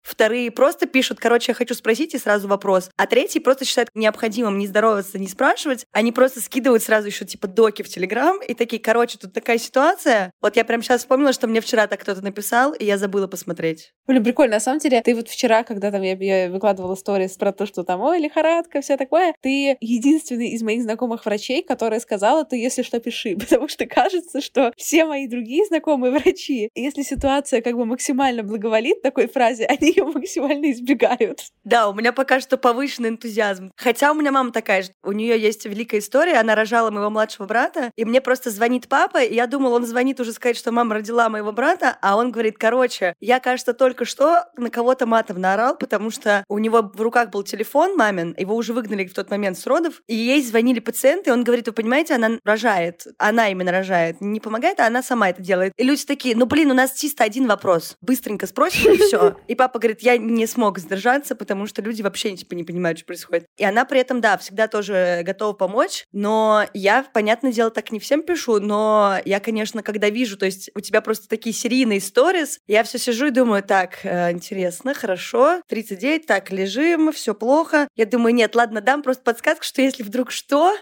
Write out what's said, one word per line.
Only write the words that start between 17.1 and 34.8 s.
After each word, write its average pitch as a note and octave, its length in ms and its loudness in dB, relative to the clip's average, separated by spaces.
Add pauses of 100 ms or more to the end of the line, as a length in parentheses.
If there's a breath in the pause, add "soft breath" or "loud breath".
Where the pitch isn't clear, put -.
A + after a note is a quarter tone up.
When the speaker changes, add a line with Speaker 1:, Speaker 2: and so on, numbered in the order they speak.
Speaker 2:
про G3+ 160 -2
то, G3 140 -6
что F3+ 180 -8
там F3+ 160 -2
"Ой, D#4 180 0
лихорадка, D#4+ 600 -2
все C#4 160 0
такое", D#4 460 0
ты C#4 380 0
единственный A#3+ 680 0
из A3+ 140 -6
моих A3+ 200 -2
знакомых A3+ 420 -4
врачей, A3+ 380 -2
которая A3+ 380 -2
сказала: A#3 440 2
"Ты, - 120 -4
если B3 260 -2
что, A#3+ 160 -4
пиши". A#3 300 -6
<laughs> F#3 100 -2
Потому C4+ 300 0
что - 160 -8
кажется, F4 560 0
что B3+ 340 0
все - 300 2
мои C#4 240 -4
другие B3 380 -2
знакомые D4 520 0
врачи, B3+ 560 0
если C#4 280 -4
ситуация C4+ 580 0
как A#3+ 160 -2
бы A#3+ 80 -2
максимально B3 580 -2
благоволит A3 600 0
такой B3+ 260 0
фразе, A#3 380 0
<laughs> - 20 -2
они C#4+ 220 2
ее E4 160 2
максимально D4 680 -2
избегают. A#3+ 680 0 (240)
Speaker 1:
Да, G#3+ 260 2
у - 40 -6
меня A3+ 180 0
пока C4+ 280 0
что C4 160 0
повышенный B3 540 -2
энтузиазм. G#3 640 -4
Хотя C4+ 360 2
у - 20 0
меня D4 180 0
мама C4 180 2
такая A3 320 0